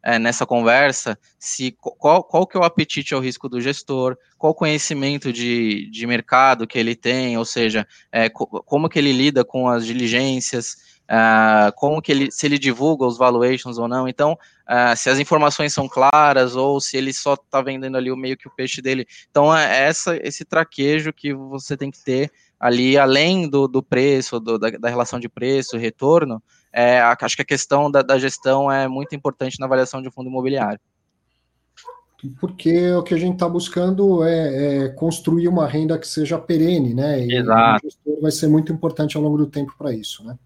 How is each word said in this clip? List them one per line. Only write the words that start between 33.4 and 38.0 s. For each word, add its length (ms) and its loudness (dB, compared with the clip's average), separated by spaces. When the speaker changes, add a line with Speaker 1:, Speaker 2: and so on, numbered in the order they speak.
Speaker 2:
buscando 760 0
é, 600 0
é 40 -4
construir 580 -2
uma 200 2
renda 320 -2
que 80 -12
seja 320 -4
perene, 540 0
né? 300 -2
E 120 -2
Speaker 1:
Exato. 500 4
Speaker 2:
o 40 -8
gestor 320 -6